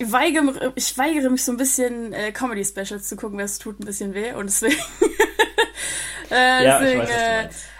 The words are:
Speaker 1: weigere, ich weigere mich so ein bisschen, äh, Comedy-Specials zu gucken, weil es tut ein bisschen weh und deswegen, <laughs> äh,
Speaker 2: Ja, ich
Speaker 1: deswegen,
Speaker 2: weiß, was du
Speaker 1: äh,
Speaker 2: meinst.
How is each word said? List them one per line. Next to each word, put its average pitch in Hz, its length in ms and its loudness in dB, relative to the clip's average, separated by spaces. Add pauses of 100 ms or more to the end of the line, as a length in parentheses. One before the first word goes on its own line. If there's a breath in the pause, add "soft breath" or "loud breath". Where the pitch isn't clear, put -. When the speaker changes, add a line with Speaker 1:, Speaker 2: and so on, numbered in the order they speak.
(120)
Speaker 1:
weigere, 269 640 2
ich - 220 -4
weigere 277 320 2
mich 254 160 2
so 254 60 0
ein 240 60 -2
bisschen, 240 560 0
äh, 214 180 -4
Comedy-Specials 202 760 -6
zu - 80 -8
gucken, 202 220 -8
weil 202 80 -4
es 202 140 -6
tut 214 200 -12
ein 208 60 -10
bisschen 202 280 -6
weh 214 200 -6
und 202 140 -6
deswegen, 226 280 2
<laughs> - 1600 0
äh, 254 340 6
Speaker 2:
Ja, 269 140 8
ich 269 60 0
Speaker 1:
deswegen, 254 160 4
Speaker 2:
weiß, 233 80 -2
was 240 60 0
du 233 80 0
Speaker 1:
äh, 226 200 0
Speaker 2:
meinst. - 160 -14 (200 loud breath)